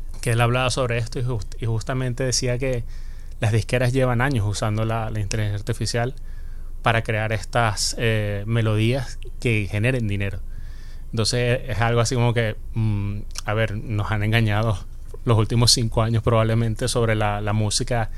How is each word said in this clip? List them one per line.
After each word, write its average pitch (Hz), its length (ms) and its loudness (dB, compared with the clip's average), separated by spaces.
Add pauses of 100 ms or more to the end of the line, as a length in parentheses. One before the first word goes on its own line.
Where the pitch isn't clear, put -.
(220)
que 123 100 0
él 117 100 2
hablaba 123 280 2
sobre 120 280 0
esto 117 220 -4
y 127 40 -2
just-, 123 380 -4
y - 40 -4
justamente 123 580 -2
decía 123 340 0
que 127 260 0 (560)
las 110 140 2
disqueras 123 400 2
llevan 127 260 2
años 123 260 2
usando 107 380 0
la, 113 280 -2
la 110 100 -4
inteligencia 104 360 -2
artificial 117 560 -2 (680)
para 113 220 2
crear 110 280 0
estas, 110 640 0
eh, 107 480 0
melodías 113 720 2 (220)
que 107 300 2
generen 117 400 0
dinero. 101 300 -2 (720)
Entonces, 120 560 2
es 127 120 -2
algo 117 220 4
así 113 140 2
como 120 180 4
que, 113 240 0 (160)
mm, 101 460 0 (260)
a 107 80 -2
ver, 107 240 0
nos 110 340 -2
han 104 120 0
engañado 107 540 2 (460)
los 117 140 4
últimos 117 340 4
cinco 113 320 2
años 113 180 2
probablemente 113 680 2
sobre 113 260 2
la, 104 240 0
la 104 140 -2
música 107 640 0